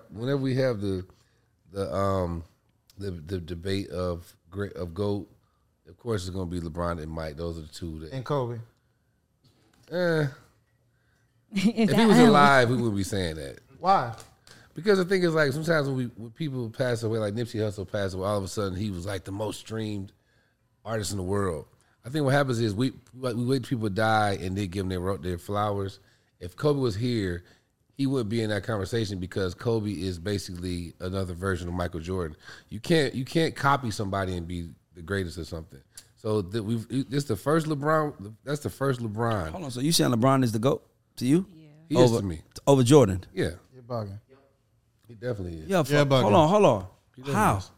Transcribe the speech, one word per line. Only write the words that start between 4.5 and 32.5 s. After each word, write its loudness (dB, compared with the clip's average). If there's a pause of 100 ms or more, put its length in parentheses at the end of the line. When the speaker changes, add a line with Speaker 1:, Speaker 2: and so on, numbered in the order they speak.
Speaker 1:
of -10
goat, -2 (580)
of -20
course -4
it's -8
gonna -4
be -4
LeBron -4
and -10
Mike. -8
Those -6
are -14
the -16
two -12
that -14
Speaker 2:
And -8
Kobe. -4 (1300)
Speaker 1:
Eh. 0 (1200)
Speaker 3:
<laughs> -20
Is -2
Speaker 1:
If 4
he 2
Speaker 3:
that 6
Speaker 1:
was 8
Speaker 3:
him? 10
Speaker 1:
alive, 8
we 2
wouldn't 0
be 0
saying -2
that. -12 (180)
Speaker 2:
Why? 2 (600)
Speaker 1:
Because 4
the 2
thing 2
is, 4
like, 4
sometimes 2
when -2
we, -2 (120)
when -14
people -6
pass -2
away, 0
like -2
Nipsey -4
Hussle -4
passed -4
away, -4
all 0
of -2
a -6
sudden -4
he -4
was, -8
like, -8
the -12
most -6
streamed -8 (720)
artist -4
in -4
the -4
world. -2 (380)
I -14
think -2
what 4
happens 2
is 0
we, 0 (240)
like, -4
we -2
wait 2
till -4
people -2
die 2
and -4
they -2
give -4
them -2
their -2
ro-, -2
their -4
flowers. -4 (400)
If -14
Kobe 2
was 0
here, -2 (500)
he -2
wouldn't -2
be 0
in -2
that -2
conversation -4
because -4
Kobe -2
is -4
basically -6
another -4
version -4
of -4
Michael -4
Jordan. -6 (340)